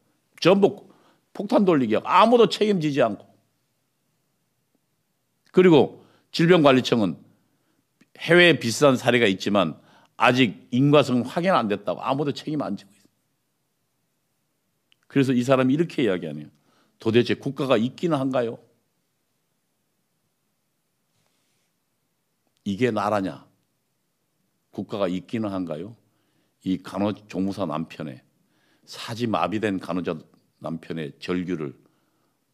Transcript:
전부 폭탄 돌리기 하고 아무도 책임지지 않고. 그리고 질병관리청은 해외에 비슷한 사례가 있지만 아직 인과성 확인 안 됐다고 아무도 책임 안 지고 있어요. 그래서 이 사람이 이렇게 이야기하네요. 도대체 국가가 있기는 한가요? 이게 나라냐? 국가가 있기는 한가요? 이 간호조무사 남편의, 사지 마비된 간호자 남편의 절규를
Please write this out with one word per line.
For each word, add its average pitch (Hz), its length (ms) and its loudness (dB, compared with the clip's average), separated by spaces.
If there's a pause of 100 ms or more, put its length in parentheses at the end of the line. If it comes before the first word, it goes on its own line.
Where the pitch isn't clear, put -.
(400)
전부 196 480 2 (440)
폭탄 202 320 0
돌리기 135 300 2
하고 98 120 -2
아무도 220 420 4
책임지지 156 540 -2
않고. 107 240 -4 (2250)
그리고 170 520 4 (260)
질병관리청은 131 840 4 (1040)
해외에 170 400 4
비슷한 127 380 2
사례가 120 300 2
있지만 98 540 0 (360)
아직 123 540 0
인과성 131 520 2
확인 170 280 -4
안 131 180 0
됐다고 98 340 -6
아무도 139 300 -4
책임 147 300 -8
안 98 140 -8
지고 - 160 -20
있어요. - 120 -20 (2000)
그래서 135 260 0
이 123 100 0
사람이 131 320 2
이렇게 165 300 -2
이야기하네요. 82 440 -6 (500)
도대체 110 360 0
국가가 139 420 -2
있기는 143 400 -2
한가요? 131 420 -4 (4000)
이게 104 260 -2
나라냐? 101 580 -4 (1200)
국가가 101 380 -6
있기는 95 400 -6
한가요? 92 480 -10 (680)
이 92 160 -2
간호조무사 98 880 -6
남편의, 76 560 -10 (640)
사지 120 420 -10
마비된 98 540 -2
간호자 85 380 -6 (400)
남편의 80 600 -12
절규를 85 560 -6 (800)